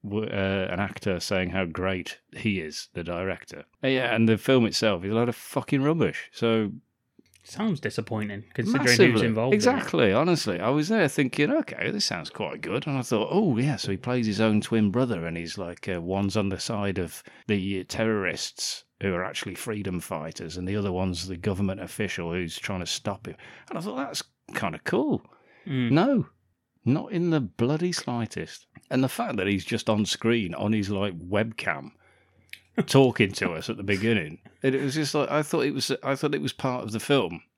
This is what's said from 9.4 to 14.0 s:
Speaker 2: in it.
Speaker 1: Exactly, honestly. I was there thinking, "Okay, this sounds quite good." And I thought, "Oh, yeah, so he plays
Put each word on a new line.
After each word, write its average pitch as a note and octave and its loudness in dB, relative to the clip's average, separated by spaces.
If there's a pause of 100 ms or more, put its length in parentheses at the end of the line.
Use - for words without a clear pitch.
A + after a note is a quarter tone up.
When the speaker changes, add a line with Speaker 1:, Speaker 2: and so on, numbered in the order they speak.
Speaker 2:
in - 8
it. - 4
Speaker 1:
Exactly, G#3 4
honestly. C3 2
I G#2 0
was D3+ 2
there G#3 4
thinking, D3 0
"Okay, - -2
this - -2
sounds - -4
quite D2+ -8
good." G#2+ -4
And C#3 -2
I B2 -4
thought, A2+ 0
"Oh, F3 2
yeah, B2+ 2
so - -6
he F#2+ 0
plays B2 -2